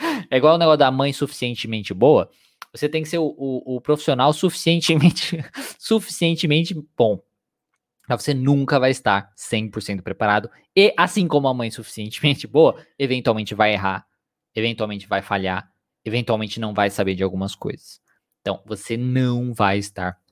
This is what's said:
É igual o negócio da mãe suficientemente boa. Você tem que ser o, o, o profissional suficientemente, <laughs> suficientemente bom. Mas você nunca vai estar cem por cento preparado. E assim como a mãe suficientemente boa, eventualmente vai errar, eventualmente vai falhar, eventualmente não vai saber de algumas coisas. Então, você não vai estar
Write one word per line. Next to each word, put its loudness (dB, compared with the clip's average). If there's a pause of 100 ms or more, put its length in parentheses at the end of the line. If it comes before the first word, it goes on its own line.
(300)
É 2
igual 6
o 2
negócio 4
da 6
mãe 0
suficientemente -6
boa. 4 (420)
Você -4
tem -4
que -8
ser -4
o, 0 (100)
o, -6
o -8
profissional 2
suficientemente, 2 (160)
<laughs> -12
suficientemente 0 (220)
bom. 2 (840)
Mas -4
você 0
nunca 2
vai 4
estar 0
cem -4
por -10
cento -8
preparado. -2 (240)
E 6
assim 0
como 2
a 0
mãe -4
suficientemente -4
boa, 4 (160)
eventualmente -2
vai 4
errar, -4 (480)
eventualmente -4
vai -2
falhar, -4 (340)
eventualmente -4
não -6
vai 2
saber -2
de -4
algumas -4
coisas. -12 (400)
Então, -6
você -8
não -2
vai 2
estar -8 (140)